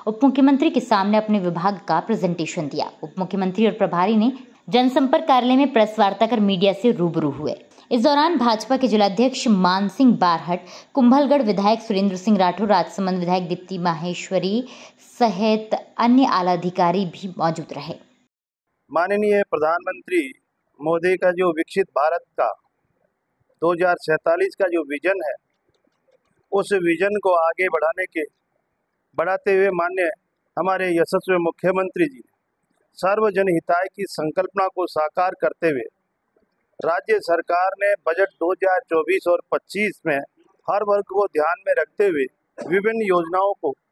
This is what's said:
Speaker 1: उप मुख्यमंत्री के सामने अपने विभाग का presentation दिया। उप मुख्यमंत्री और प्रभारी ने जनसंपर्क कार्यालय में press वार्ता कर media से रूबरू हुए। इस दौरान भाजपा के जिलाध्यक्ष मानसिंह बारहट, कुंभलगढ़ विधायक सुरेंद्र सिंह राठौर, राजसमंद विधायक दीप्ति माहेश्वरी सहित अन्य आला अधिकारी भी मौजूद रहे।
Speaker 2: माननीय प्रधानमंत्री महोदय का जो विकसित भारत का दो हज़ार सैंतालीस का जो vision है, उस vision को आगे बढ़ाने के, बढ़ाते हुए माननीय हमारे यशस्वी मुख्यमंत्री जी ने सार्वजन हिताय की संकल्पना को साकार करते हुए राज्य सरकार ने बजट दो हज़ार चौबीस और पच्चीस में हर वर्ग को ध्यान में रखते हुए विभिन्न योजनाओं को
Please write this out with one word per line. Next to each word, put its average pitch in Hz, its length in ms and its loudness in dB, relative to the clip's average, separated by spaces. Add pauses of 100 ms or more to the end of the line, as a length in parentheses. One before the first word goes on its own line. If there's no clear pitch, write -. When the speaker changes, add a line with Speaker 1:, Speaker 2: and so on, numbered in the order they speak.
Speaker 1:
उप 220 160 -4
मुख्यमंत्री 277 460 4
के 262 120 0
सामने 208 360 0
अपने 214 220 0
विभाग 180 480 -2
का 165 120 0
presentation 175 680 -4
दिया। 143 240 -8 (120)
उप 156 160 -16
मुख्यमंत्री 185 460 -2
और 214 80 2
प्रभारी 190 420 0
ने 220 160 2 (380)
जनसंपर्क 262 580 2
कार्यालय 254 280 4
में 277 180 2
press 214 260 2
वार्ता 196 280 2
कर 226 120 0
media 196 340 2
से 233 180 2
रूबरू 160 400 -2
हुए। 131 240 -6 (360)
इस 233 120 2
दौरान 302 340 2
भाजपा 247 400 0
के 269 100 0
जिलाध्यक्ष 214 600 0
मानसिंह 196 680 2
बारहट, 175 480 0 (280)
कुंभलगढ़ 277 480 4
विधायक 208 400 0
सुरेंद्र 196 340 -2
सिंह 202 220 2
राठौर, 185 300 2
राजसमंद 185 520 0
विधायक 180 280 -2
दीप्ति 180 300 -8
माहेश्वरी 180 840 -4 (560)
सहित 220 540 0 (240)
अन्य 247 300 4
आला 180 240 0
अधिकारी 180 540 0
भी 175 320 -10
मौजूद 160 360 -4
रहे। 147 200 -12 (960)
Speaker 2:
माननीय 202 500 2 (100)
प्रधानमंत्री 175 680 -2 (580)
महोदय 165 360 0
का 180 160 2
जो 180 200 0
विकसित 165 360 -2 (100)
भारत 160 280 0 (140)
का 127 80 2 (1120)
दो 165 120 2
हज़ार 175 280 0
सैंतालीस 170 540 -2
का 196 120 -2
जो 170 220 -2
vision 170 360 -4
है, 135 80 -6 (1160)
उस 196 220 -2 (100)
vision 180 400 0
को 180 160 2
आगे 165 300 0
बढ़ाने 165 380 -2
के, 156 160 -6 (920)
बढ़ाते 190 380 0
हुए 190 180 4
माननीय 180 380 -2 (460)
हमारे 185 340 -2
यशस्वी 175 520 0
मुख्यमंत्री 180 600 -2
जी 135 120 -6
ने - 140 -20 (680)
सार्वजन 196 520 0
हिताय 175 380 0
की 196 220 -10
संकल्पना 185 580 -4
को 185 220 -4
साकार 180 520 -2
करते 170 260 -2
हुए 131 240 -2 (880)
राज्य 190 400 -2
सरकार 175 520 0 (100)
ने 202 120 2 (140)
बजट 180 260 0
दो 170 180 -2
हज़ार 185 280 0 (100)
चौबीस 165 380 0
और 175 140 2 (100)
पच्चीस 190 560 -4
में 143 100 0 (500)
हर 196 160 -2
वर्ग 202 240 0
को 196 200 0
ध्यान 156 400 -2
में 190 60 0
रखते 165 320 -2
हुए 156 180 0 (340)
विभिन्न 214 440 -2
योजनाओं 185 520 0
को 143 200 -6 (180)